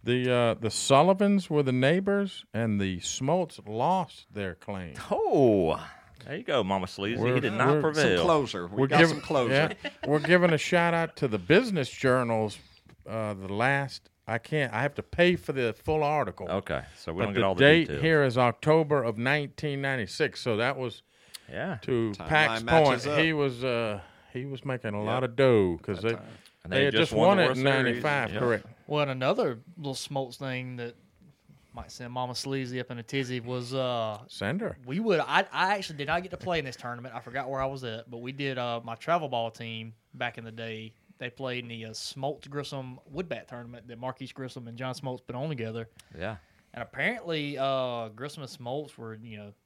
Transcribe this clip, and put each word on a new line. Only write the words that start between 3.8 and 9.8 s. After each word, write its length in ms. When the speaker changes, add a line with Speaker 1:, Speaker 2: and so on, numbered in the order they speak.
Speaker 1:
their 240
claim. 380
Speaker 2:
Oh, 760
there 120
you 60
go, 200
Mama 220
Sleazy. 340
Speaker 1:
We're, 160
Speaker 2:
He 40
did 140
not 160
Speaker 1:
we're 120
Speaker 2:
prevail. 360
Speaker 3:
Some 80
closure. 420
We 140
Speaker 1:
we're 60
Speaker 3:
got 120
Speaker 1:
giving, 160
Speaker 3:
some 100
closure. 580